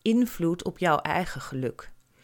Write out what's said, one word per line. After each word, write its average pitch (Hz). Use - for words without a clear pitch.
invloed 175
op -
jouw 160
eigen 160
geluk. -